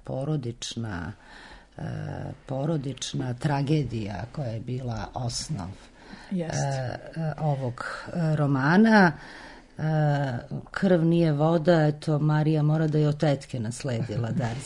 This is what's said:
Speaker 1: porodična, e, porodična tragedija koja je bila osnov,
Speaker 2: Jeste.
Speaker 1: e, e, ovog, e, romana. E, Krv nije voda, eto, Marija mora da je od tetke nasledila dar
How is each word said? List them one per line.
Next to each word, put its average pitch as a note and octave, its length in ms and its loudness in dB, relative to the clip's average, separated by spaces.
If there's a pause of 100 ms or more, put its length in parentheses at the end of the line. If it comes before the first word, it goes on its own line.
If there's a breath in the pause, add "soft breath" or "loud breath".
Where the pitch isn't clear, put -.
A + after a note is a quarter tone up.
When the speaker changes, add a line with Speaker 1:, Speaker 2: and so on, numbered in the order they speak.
Speaker 1:
porodična, A#2+ 1080 -6 (640 loud breath)
e, - 40 -10 (640)
porodična C3+ 880 -4
tragedija C3+ 1000 -2
koja C3+ 160 -6
je A2 120 -6
bila B2 540 -6
osnov, A#2 540 -6 (640 loud breath)
Speaker 2:
Jeste. D#3+ 260 -4
Speaker 1:
e, C#3 640 -6
e, D#3 200 -4
ovog, C3+ 440 -2 (220)
e, D#3+ 280 0
romana. E3 760 6 (640 loud breath)
E, - 40 -6 (920)
Krv F3+ 340 4
nije E3 260 4
voda, D#3 540 4
eto, D3+ 340 0
Marija D3+ 440 2
mora D#3 240 2
da D3+ 100 2
je D3+ 100 4
od D3 120 2
tetke C#3+ 400 0
nasledila A2+ 720 -4
dar A#2 240 -2 (100)